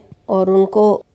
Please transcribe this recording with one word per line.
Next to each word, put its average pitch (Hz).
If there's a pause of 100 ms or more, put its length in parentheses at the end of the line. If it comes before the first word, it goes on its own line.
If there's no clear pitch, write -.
(280)
और 190
उनको 196 (120)